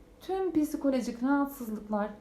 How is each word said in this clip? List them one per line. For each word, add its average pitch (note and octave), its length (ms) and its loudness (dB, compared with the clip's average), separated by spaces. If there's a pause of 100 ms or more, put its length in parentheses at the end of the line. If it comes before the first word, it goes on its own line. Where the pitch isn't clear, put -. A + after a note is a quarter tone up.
(200)
Tüm F#4+ 320 -2
psikolojik C#4 720 0
rahatsızlıklar, A3 840 0 (120)